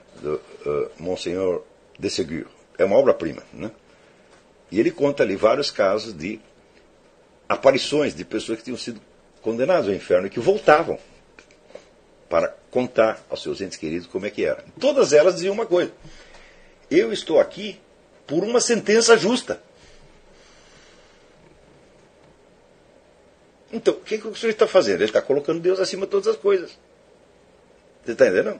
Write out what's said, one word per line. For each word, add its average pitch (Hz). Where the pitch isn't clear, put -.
do, 73
eh, 71
Monseigneur 90
de 98
Ségur. 78
É 87
uma 98
obra-prima, 110
né? -
E 98
ele 160
conta 143
ali 98
vários 120
casos 107
de 98
aparições 139
de -
pessoas 110
que -
tinham 120
sido 113
condenadas 127
ao 101
inferno 92
e -
que 120
voltavam 156
para -
contar 113
aos -
seus 73
entes 92
queridos 82
como 95
é 104
que 92
era. -
Todas 254
elas 170
diziam 180
uma 220
coisa: 175
"Eu 214
estou 160
aqui 190
por 160
uma 233
sentença 220
justa." 208
Então, 214
o -
que -
que 214
o 208
sujeito 226
tá 214
fazendo? 101
Ele 110
tá 117
colocando 147
Deus 185
acima 190
de 190
todas 202
as 214
coisas. 190
Você 117
tá 127
entendendo? 107